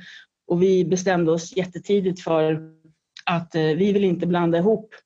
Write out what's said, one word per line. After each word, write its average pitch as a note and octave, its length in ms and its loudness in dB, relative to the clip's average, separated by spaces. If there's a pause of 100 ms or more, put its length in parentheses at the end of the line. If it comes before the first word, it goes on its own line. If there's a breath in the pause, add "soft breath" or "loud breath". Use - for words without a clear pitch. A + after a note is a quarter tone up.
(460 loud breath)
och F3 160 0
vi F#3+ 220 4
bestämde F3 480 0
oss E3 240 -6
jättetidigt F#3 640 -2
för D#3+ 500 0 (560)
att, E3+ 280 -4
eh, D#3+ 80 0
vi E3 300 2
vill G3+ 120 2
inte F3 220 0
blanda E3+ 320 2
ihop G#3+ 360 0 (120)